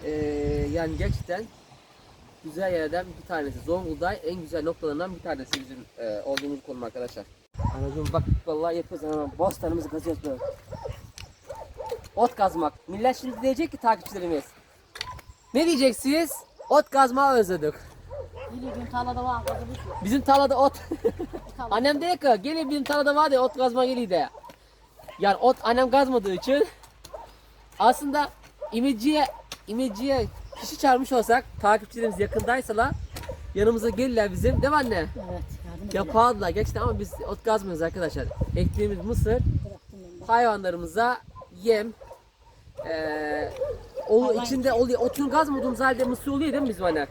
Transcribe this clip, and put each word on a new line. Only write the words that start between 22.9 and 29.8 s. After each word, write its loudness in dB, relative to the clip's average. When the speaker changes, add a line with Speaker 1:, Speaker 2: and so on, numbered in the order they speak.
Speaker 1:
var," 6
diye 6
ot 2
kazma 2
geliyor 0
de. 2
Yani 4
ot 6
annem 4
kazmadığı 4
için 2
aslında 4
imeciye, 2
imeciye 0